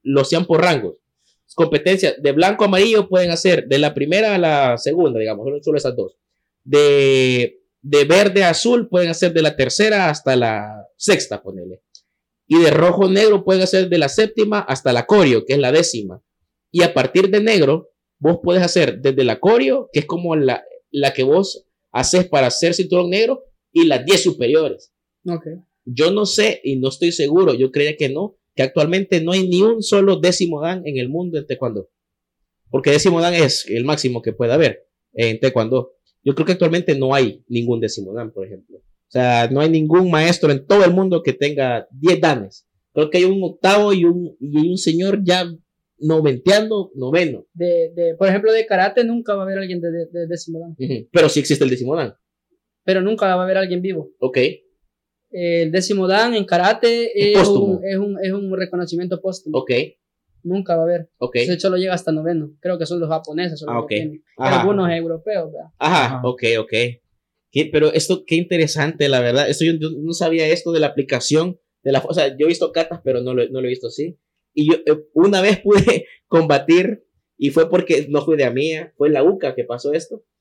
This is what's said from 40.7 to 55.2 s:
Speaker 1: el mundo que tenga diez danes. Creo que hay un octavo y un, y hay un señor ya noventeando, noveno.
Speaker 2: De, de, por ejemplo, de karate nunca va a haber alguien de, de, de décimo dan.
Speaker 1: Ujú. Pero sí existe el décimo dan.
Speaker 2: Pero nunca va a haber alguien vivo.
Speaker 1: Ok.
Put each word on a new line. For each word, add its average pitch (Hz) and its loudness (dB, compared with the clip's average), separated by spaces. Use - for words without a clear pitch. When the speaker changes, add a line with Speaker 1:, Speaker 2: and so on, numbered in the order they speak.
Speaker 1:
el 175 4
mundo 185 0
que 131 -2
tenga 139 -4
diez 160 2
danes. 127 -4
Creo 151 0
que 180 0
hay 180 4
un 190 0
octavo 202 2
y 175 2
un, 175 0
y 147 -4
hay 165 2
un 180 -2
señor 185 0
ya 180 0
noventeando, 160 0
noveno. 135 -2
Speaker 2:
De, 170 0
de, 170 -2
por 190 0
ejemplo, 202 2
de 220 2
karate 208 0
nunca 226 -4
va 196 -4
a - -6
haber 190 -6
alguien 180 -8
de, 170 -4
de, 170 -6
de 170 -8
décimo 165 -10
dan. 170 -14
Speaker 1:
Ujú. 131 -6
Pero 160 4
sí 151 -2
existe 143 -2
el 131 2
décimo 123 -4
dan. 135 -6
Speaker 2:
Pero 190 0
nunca 208 -2
va 180 0
a 180 -4
haber 185 0
alguien 180 -4
vivo. 190 -6
Speaker 1:
Ok. 127 -4